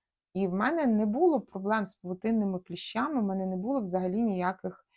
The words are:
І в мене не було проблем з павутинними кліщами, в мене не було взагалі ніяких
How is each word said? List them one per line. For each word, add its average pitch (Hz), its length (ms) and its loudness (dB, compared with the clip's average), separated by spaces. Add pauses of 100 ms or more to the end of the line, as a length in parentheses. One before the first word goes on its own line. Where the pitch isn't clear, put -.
(340)
І 190 140 0
в 180 60 -2
мене 277 320 2
не 214 200 4
було 269 360 4
проблем 202 460 -2
з - 80 -8
павутинними 190 640 -2
кліщами, 233 600 -4
в - 20 2
мене 190 220 -2
не 185 100 -2
було 233 260 -2
взагалі 185 400 -2
ніяких 185 640 -2 (120)